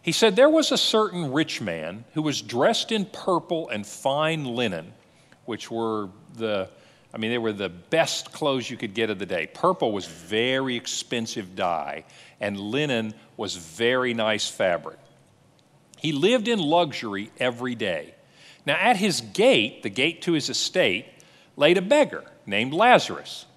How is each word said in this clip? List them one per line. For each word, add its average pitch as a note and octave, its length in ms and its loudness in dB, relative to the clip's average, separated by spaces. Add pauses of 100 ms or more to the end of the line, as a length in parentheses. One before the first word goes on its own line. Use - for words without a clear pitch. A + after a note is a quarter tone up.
He F3 100 -2
said, G#3+ 240 4
"There C4 140 8
was D#4 220 4
a B3+ 60 2
certain F3+ 540 0
rich D3+ 300 -2
man F2 420 -6 (100)
who D#3 80 -2
was C#3 200 -2
dressed B2 500 0
in G#3 140 -2
purple E3 640 -2
and G#2 180 -6
fine D3+ 580 -2
linen," A2+ 480 -4 (520)
which - 260 -10
were A2 380 -4 (260)
the, G#2+ 340 -2 (420)
I - 60 -12
mean, A2 140 -4
they A#2+ 80 -2
were A2+ 140 -2
the G2 160 -4
best C3+ 640 -2
clothes C3+ 380 -4
you B2 80 -10
could G#2+ 160 -8
get A2 160 -2
of G#2 80 -4
the G2 80 -6
day. F2 220 -4
Purple F3 440 0
was G2 140 -4
very B2 680 -2
expensive A2 800 -6
dye, D#2+ 480 -2 (360)
and G2+ 200 -4
linen A2+ 560 -2 (200)
was G2 200 -6
very A#2 580 0
nice A2 340 0
fabric. E2+ 520 -2 (1000)
He D#3+ 140 -4
lived G3 360 2
in A#3 120 0
luxury C#3 800 0
every B2 340 -2
day. F2+ 400 -4 (520)
Now D3 140 0
at G#3+ 180 4
his F3+ 240 0
gate, A#2 600 2
the A#2 80 -6
gate C#3 320 -2
to F3 120 0
his D3 160 0
estate, A#2+ 580 0 (500)
laid E3 220 6
a - 20 0
beggar C#4 440 2 (200)
named G3 280 0
Lazarus. E3+ 840 4